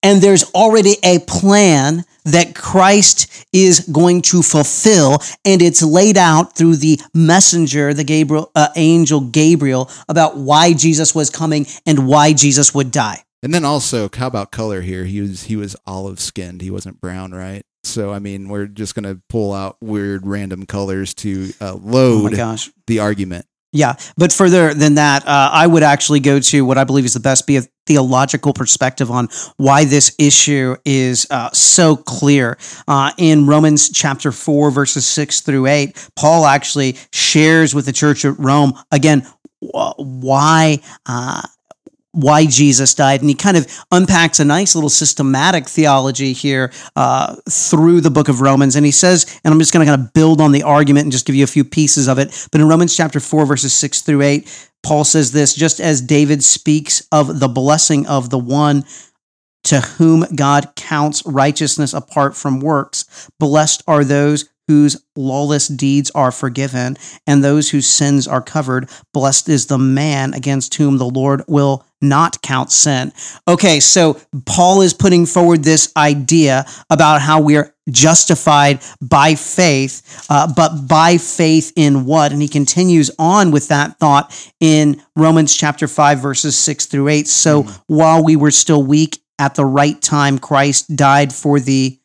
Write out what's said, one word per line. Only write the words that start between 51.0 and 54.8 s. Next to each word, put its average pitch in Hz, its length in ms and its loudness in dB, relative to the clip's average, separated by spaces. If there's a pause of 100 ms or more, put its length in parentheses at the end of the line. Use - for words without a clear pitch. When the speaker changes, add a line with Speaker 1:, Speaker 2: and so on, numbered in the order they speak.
Speaker 1:
and 151 80 -4
just 127 160 -4
give 135 80 -2
you 139 80 2
a 131 40 0
few 143 160 0
pieces 139 440 -2
of 131 100 0
it. - 340 -6
But 156 80 2
in 151 80 6
Romans 165 280 2
chapter 156 240 -2
four, 151 260 0
verses 135 260 -2
six - 300 -4
through 143 220 0
eight, 143 260 -2 (320)